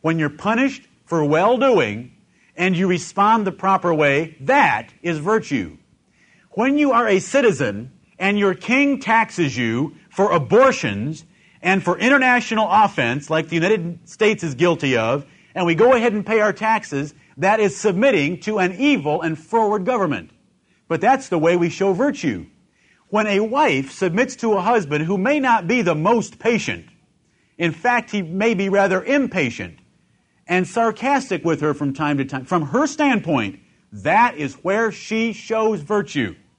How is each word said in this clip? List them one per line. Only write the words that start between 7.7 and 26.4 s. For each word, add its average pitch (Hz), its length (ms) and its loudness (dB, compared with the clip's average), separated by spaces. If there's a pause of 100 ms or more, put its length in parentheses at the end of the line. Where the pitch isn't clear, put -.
and 202 220 -2
your 196 140 2
king 277 460 0
taxes 214 560 0
you 120 400 -2 (140)
for 196 220 0
abortions 156 960 0 (360)
and 190 220 0
for 175 160 0
international 240 680 2
offense, 147 600 2
like 160 200 -2
the 170 60 -6
United 170 540 -2
States 214 340 0
is 139 120 -6
guilty 147 420 2
of, 117 280 0 (280)
and 175 120 -2
we 165 100 2
go 233 180 6
ahead 233 200 2
and 208 120 -4
pay 220 140 0
our 208 140 2
taxes, 202 600 -4 (240)
that 196 220 2
is 202 160 0
submitting 185 680 0
to 214 180 -4
an 185 140 0
evil 180 480 0
and 160 160 -4
froward 214 480 0
government. 175 460 -2 (560)
But 165 140 -2
that's 262 280 2
the 175 80 0
way 165 200 4
we 170 120 2
show 196 240 0
virtue. 175 520 -2 (640)
When 214 180 0
a 202 140 2
wife 220 500 0
submits 196 460 -2
to 226 160 0
a 190 80 0
husband 165 440 0
who 190 120 -2
may 269 220 0
not 233 280 0
be 240 140 0
the 170 140 2
most 196 440 0
patient, 123 460 -2 (720)